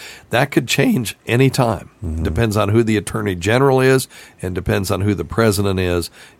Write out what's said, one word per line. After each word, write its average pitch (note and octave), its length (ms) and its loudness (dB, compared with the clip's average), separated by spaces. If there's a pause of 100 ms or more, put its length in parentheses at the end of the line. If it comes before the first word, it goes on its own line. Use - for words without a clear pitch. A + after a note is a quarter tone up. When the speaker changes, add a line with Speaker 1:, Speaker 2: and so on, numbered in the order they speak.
(300)
Speaker 1:
That B2+ 200 -2
could C#3 160 -2
change C#3 480 -2 (120)
any B2+ 240 4
time. A#2 400 -2 (120)
Speaker 2:
Mm-hmm. D#2+ 200 -4
Speaker 1:
Depends G2+ 340 0
on G2+ 140 0
who A2+ 120 4
the A2 140 0
attorney G#2 380 -4
general B2 480 2
is C3 260 2 (320)
and F#2 140 -6
depends G2 360 -2
on F#2+ 120 -2
who G#2 100 2
the F2 120 -4
president G2 560 0
is. F2 280 -2 (320)